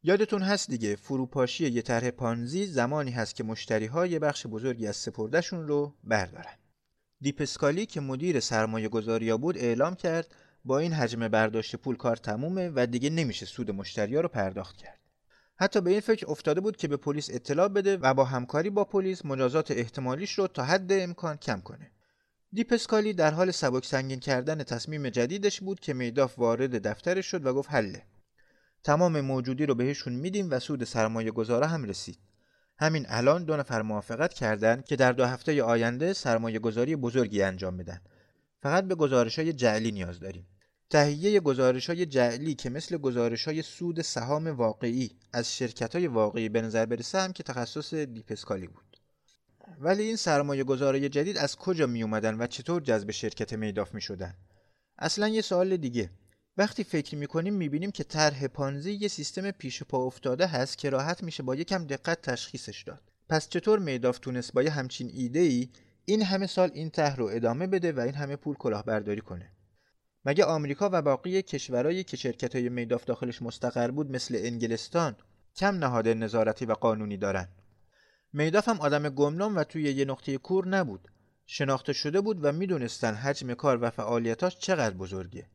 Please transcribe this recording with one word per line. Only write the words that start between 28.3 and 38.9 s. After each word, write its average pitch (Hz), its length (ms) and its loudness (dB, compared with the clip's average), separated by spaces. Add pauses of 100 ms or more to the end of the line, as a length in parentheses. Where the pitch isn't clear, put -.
تمام 160 360 4
موجودی 131 460 -2
رو 135 80 4
بهشون 127 380 -2
می‌دیم 180 380 -2
و 131 80 0
سود 127 260 -4
سرمایه 113 460 0
گذارا 117 360 0
هم 160 180 -2
رسید. 95 340 -8 (600)
همین 156 300 2
الان 143 360 4
دو 156 120 -2
نفر 120 260 -2
موافقت 110 520 -2
کردن 113 520 2
که 143 100 0
در 127 160 6
دو 123 120 4
هفتهٔ 127 380 0
آینده 117 500 2
سرمایه 113 460 0
گذاری 120 380 0
بزرگی 117 460 2
انجام 92 340 -2
بدن. 90 240 -10 (640)
فقط 170 220 2
به 185 100 -2